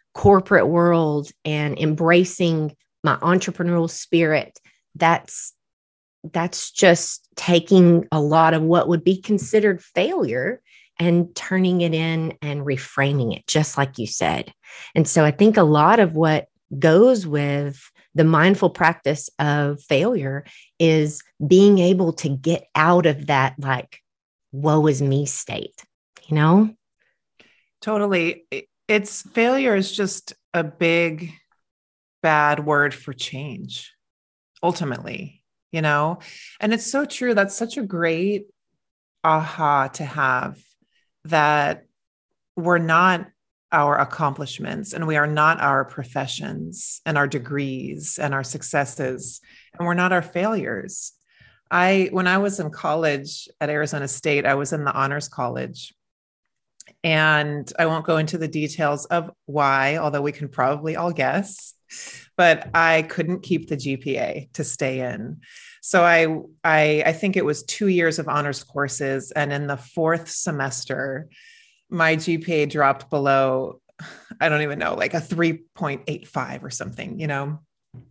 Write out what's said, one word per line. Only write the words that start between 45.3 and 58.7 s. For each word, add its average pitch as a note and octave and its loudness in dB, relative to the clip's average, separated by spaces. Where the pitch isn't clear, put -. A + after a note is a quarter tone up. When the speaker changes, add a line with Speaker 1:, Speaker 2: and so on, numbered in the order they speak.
Speaker 2:
our C#3 0
professions D3 -10
and D#3 -2
our C#3+ 2
degrees C#3 -8
and C#3 -4
our C3+ -4
successes, C3+ -6
and E3+ -4
we're E3+ 0
not F3+ 0
our F3 2
failures. F3+ -6
I, F#3 2
when F#3 -2
I F#3 2
was G3+ -2
in D#3 -6
college D#3 -4
at D3+ -4
Arizona D3 -4
State, C#3+ -2
I C3+ 2
was C#3 -4
in D3+ -4
the C#3+ -2
honors C#3 -4
college, B2 -10
and D3+ 0
I E3+ 2
won't D#3+ -4
go E3 0
into D#3 -2
the D#3+ -4
details D3 -4